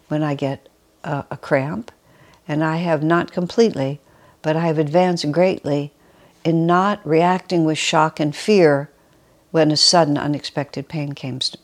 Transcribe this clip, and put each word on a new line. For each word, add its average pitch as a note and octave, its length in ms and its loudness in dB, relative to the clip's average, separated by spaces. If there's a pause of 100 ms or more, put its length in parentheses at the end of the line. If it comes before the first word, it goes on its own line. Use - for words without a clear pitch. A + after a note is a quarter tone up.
when D3+ 160 -4
I D3+ 120 -2
get C#3 340 -6 (340)
a, C#3+ 280 -6
a - 40 -8
cramp, D3+ 560 -4 (560)
and D3+ 160 -2
I D#3+ 140 -2
have E3+ 260 0
not E3 300 0
completely, F3 680 0 (420)
but D#3 140 0
I E3 120 0
have D#3+ 100 0
advanced E3 540 0
greatly D3 600 0 (520)
in E3 240 2
not F#3+ 380 0
reacting E3+ 600 2
with D#3 140 0
shock D#3 400 0
and D3+ 160 -2
fear D3+ 560 2 (580)
when D#3 220 2
a D3+ 60 0
sudden D3 400 4
unexpected C#3+ 680 -6
pain C#3+ 260 -8
comes, C3 500 -8